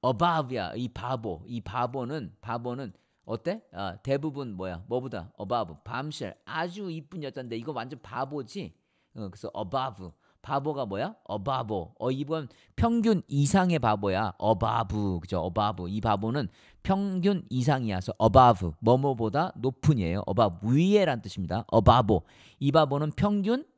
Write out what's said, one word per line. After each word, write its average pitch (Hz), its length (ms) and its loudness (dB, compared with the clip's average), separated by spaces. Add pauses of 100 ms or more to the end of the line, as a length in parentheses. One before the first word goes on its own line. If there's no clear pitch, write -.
above-야. 127 720 0
이 120 140 -4
바보. 113 560 -8
이 117 160 -8
바보는, 123 800 -6
바보는 120 520 -8 (320)
어때? 170 360 -6 (100)
아, 95 320 -8
대부분 139 500 -4
뭐야? 92 340 -8
뭐보다? 120 520 -6
above. 98 440 -4
밤쉘. 127 500 -8 (120)
아주 175 440 -8
이쁜 160 340 -12
여잔데 127 340 -10
이거 117 140 -8
완전 127 300 -8
바보지? 135 720 -8 (420)
어, 107 140 -10
그래서 - 260 -12
above. 131 540 -6 (320)
바보가 139 460 -4
뭐야? 117 280 -4 (140)
above. 107 680 -4
어, 123 120 -2
이번 143 360 -4 (280)
평균 226 520 4
이상의 170 500 4
바보야. 104 640 2
above. 104 800 0
그죠? 87 240 -2
above. 92 500 -2
이 107 60 -4
바보는 110 460 -2 (340)
평균 190 680 0
이상이야. 123 480 0
그래서 - 200 -8
above. 110 600 8
뭐뭐보다 127 760 2
높은이에요. 113 720 2
above. 98 300 2 (180)
위에란 170 460 4
뜻입니다. 92 500 -4
above. 110 500 6 (380)
이 139 120 2
바보는 147 400 2
평균 208 540 0 (120)